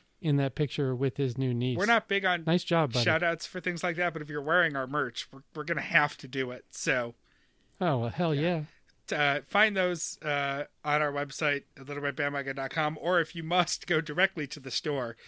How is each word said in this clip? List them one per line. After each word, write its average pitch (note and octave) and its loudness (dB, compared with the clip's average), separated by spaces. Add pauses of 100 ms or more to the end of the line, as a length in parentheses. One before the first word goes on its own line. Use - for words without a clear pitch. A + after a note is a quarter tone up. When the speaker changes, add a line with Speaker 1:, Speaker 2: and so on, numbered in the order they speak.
(220)
Speaker 1:
In D3+ 4
that C#3 2
picture C3+ 0
with B2+ 0
his B2+ 0
new C3 0
niece. B2 0
Speaker 2:
We're F#3+ 0
not A3+ 2
big G3 0
on F3 0
Speaker 1:
Nice E3+ 4
job, D#3+ 4
buddy. A#2+ 2
Speaker 2:
shout D#3+ 2
outs E3+ -2
for F3+ -10
things F3 -4
like F3 -2
that, F3 0
but D3+ -8
if D3 -10
you're D3+ -4
wearing D#3+ 2
our C3 -2
merch, C3+ -2
we're, C3+ -18 (120)
we're D3+ -6
gonna D#3 -2
have D3+ 2
to C3+ -14
do C3 -4
it. B2 -12
So. B2 -2 (640)
Speaker 1:
Oh, D#3+ 2
well, A#2 0
hell D#3+ 0
Speaker 2:
Yeah. D#3 0 (480)
Speaker 1:
yeah. E3+ -2
Speaker 2:
Uh, C#3+ 2
find G#3 4
those, F3+ 0
uh, C#3+ -2 (220)
on D3+ 2
our D3 0
website C#3+ -2 (120)
at C3+ -16
littleredbandwagon C#3+ -4
dot C3+ -6
com, D#3 -2
or F3 4
if D#3+ -2
you G3 -6
must, E3+ 2
go E3 4
directly D#3 0
to - -12
the B2+ -10
store, C3 -4 (100)